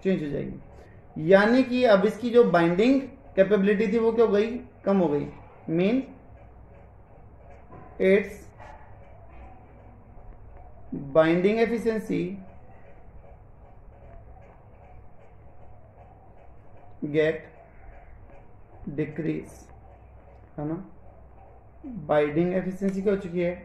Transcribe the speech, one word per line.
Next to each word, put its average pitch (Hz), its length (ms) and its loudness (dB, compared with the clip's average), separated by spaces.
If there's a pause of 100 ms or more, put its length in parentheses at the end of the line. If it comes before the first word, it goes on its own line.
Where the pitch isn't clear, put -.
Change 185 200 0
हो 147 60 -6
जाएगी, 147 300 -8 (720)
यानी 214 320 6
कि 247 220 0
अब 196 200 6
इसकी 220 240 0
जो 233 220 6
binding 180 500 4 (340)
capability 196 580 2
थी 233 60 2
वो 226 120 2
क्या 226 140 4
हो 208 60 2
गई? 226 260 0 (280)
कम 196 140 2
हो 175 80 2
गई। 143 200 -2 (420)
Mean 190 340 0 (2000)
इट्स 190 460 2 (2500)
binding 160 680 2
efficiency 220 640 -2 (4000)
गेट 156 460 -2 (1400)
डिक्रीज, 151 600 -6 (1080)
है 147 100 -8
ना, 160 80 -6 (1300)
बाइंडिंग 151 480 0
एफिशिएंसी 190 460 -4
क्या 202 120 0
हो 190 60 -2
चुकी 175 220 -6
है? 175 120 -2 (120)